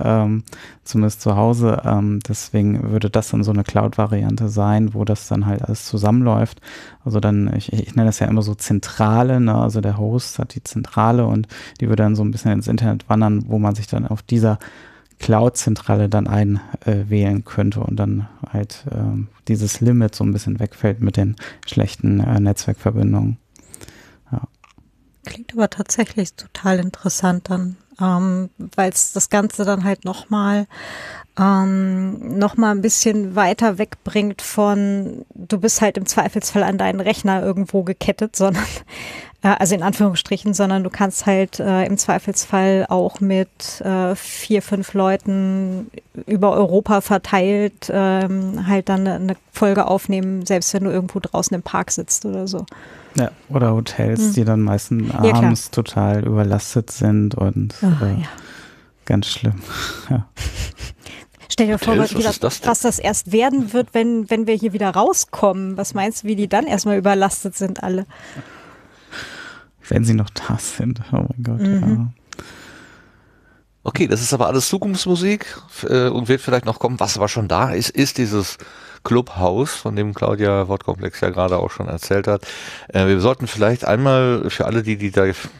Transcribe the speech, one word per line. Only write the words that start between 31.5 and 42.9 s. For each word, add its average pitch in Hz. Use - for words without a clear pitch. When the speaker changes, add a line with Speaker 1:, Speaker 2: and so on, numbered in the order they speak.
Speaker 2:
noch 202
mal 220
ein 202
bisschen 208
weiter 202
wegbringt 208
von, 202
du 180
bist 220
halt 208
im 190
Zweifelsfall -
an 190
deinen 190
Rechner 190
irgendwo 190
gekettet, 196
sondern, 190
<laughs> -
äh, 196
also 185
in 165
Anführungsstrichen, 196
sondern 190
du 185
kannst -
halt, 190
äh, 185
im 196
Zweifelsfall 190
auch 185